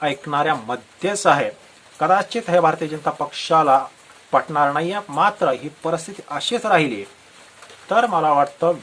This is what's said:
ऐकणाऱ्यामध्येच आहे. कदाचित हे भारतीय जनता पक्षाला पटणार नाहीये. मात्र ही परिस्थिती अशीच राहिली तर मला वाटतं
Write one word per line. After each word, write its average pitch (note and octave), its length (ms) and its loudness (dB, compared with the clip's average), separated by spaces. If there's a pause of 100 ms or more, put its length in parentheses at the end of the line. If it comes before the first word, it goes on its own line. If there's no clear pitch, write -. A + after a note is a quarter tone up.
ऐकणाऱ्यामध्येच D3 1300 -4
आहे. C#3 420 0 (320)
कदाचित F#3+ 480 0
हे F3 100 4
भारतीय D#3+ 280 0
जनता D3+ 220 -6
पक्षाला D3 760 0 (460)
पटणार C#3+ 400 0
नाहीये. E3+ 280 -4 (100)
मात्र F3 400 0
ही C3+ 200 -6 (140)
परिस्थिती E3 380 -2 (100)
अशीच - 340 -4
राहिली D3 380 2 (880)
तर A#3 160 2
मला D#3 240 0
वाटतं C#3+ 520 2